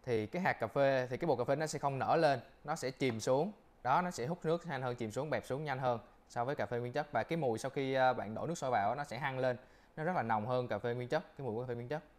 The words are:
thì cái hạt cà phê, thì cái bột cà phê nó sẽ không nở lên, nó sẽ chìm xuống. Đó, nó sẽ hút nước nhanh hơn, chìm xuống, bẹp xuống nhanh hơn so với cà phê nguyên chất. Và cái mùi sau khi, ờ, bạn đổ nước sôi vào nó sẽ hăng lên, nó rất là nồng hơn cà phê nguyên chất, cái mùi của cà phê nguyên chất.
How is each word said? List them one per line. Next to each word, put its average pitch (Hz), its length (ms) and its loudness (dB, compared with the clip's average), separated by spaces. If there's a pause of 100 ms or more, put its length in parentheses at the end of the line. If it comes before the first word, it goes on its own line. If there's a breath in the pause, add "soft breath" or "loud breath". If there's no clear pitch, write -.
thì 110 240 0
cái 180 140 -4
hạt 139 120 2
cà 113 140 -2
phê, 135 420 2
thì 123 80 -4
cái 170 100 -2
bột 135 100 4
cà 120 60 -2
phê 139 120 2
nó 156 120 -2
sẽ 147 120 -6
không 135 200 -2
nở 117 160 2
lên, 147 240 4 (240)
nó 147 120 -4
sẽ 135 160 -4
chìm 120 280 0
xuống. 139 320 2 (320)
Đó, 143 180 4
nó 180 100 -2
sẽ 120 140 -4
hút 165 200 -4
nước 170 220 0
nhanh 131 140 -4
hơn, 123 140 -2
chìm 113 160 -4
xuống, 139 180 -4
bẹp 120 160 -2
xuống 139 180 -4
nhanh 135 160 -4
hơn 123 200 2 (300)
so 120 160 -2
với 143 100 -2
cà 107 100 0
phê 120 140 -2
nguyên 123 140 -4
chất. 151 180 -2
Và 117 120 0
cái 165 140 -2
mùi 120 220 2
sau 131 120 -4
khi, 135 220 0
ờ, 127 200 6
bạn 107 220 -4
đổ 107 120 -4
nước 170 80 -4
sôi 135 160 -2
vào 107 240 4
nó 143 80 -6
sẽ 113 140 -6
hăng 131 220 -2
lên, 127 180 2 (380 loud breath)
nó 156 80 -6
rất 180 120 0
là 139 60 2
nồng 110 240 2
hơn 127 220 2
cà 104 120 -2
phê 120 140 0
nguyên 123 160 -4
chất, 151 140 0 (140)
cái 139 80 -8
mùi 107 100 -2
của 120 60 -2
cà 127 60 -6
phê 120 80 -4
nguyên 120 120 -8
chất. 151 160 -4 (160)